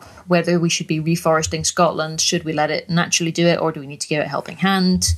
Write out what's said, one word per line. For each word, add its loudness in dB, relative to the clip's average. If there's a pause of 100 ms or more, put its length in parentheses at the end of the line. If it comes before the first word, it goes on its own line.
(280)
whether 2
we 2
should -2
be 0
reforesting 0
Scotland. 0
Should 0
we -2
let 2
it -4
naturally 0
do 2
it, 4
or 0
do -10
we -12
need -12
to -8
give 0
it -2
a -6
helping -8
hand? 2 (100)